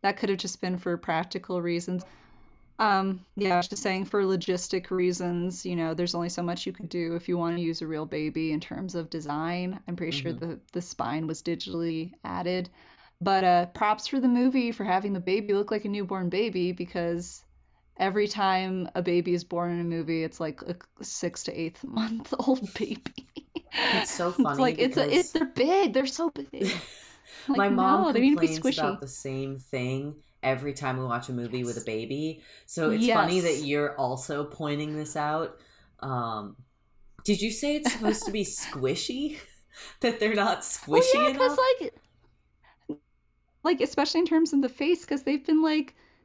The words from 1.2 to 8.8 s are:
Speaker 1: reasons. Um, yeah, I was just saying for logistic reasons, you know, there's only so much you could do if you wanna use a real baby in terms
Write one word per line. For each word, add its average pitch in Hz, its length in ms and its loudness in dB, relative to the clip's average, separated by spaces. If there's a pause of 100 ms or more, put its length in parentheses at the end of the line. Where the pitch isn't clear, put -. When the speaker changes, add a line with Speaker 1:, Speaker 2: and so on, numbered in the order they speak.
Speaker 1:
reasons. 175 420 -2 (760)
Um, 190 460 2 (120)
yeah, 190 180 2
I - 40 6
was 180 100 0
just - 140 -8
saying 190 240 0
for 202 180 2
logistic 185 680 -2
reasons, 180 760 -2
you 180 120 -4
know, 165 180 -2
there's 175 200 -2
only 170 140 -2
so 175 140 -4
much 175 240 -4
you 190 60 -6
could 180 180 -12
do 170 240 -4
if 170 140 -6
you 175 100 0
wanna 170 220 0
use 165 200 -2
a 160 60 -8
real 156 200 -4
baby 156 460 -2
in 151 80 0
terms 180 340 -8